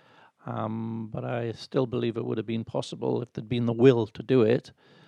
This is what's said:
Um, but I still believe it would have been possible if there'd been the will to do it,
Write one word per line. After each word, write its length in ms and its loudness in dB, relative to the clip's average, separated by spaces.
Um, 640 -6
but 120 -8
I 280 -6
still 340 -2
believe 300 -2
it 80 -4
would 140 -2
have 80 -6
been 180 -4
possible 580 -4
if 100 -12
there'd 160 -10
been 180 0
the 60 2
will 360 6
to 140 -14
do 200 4
it, 300 2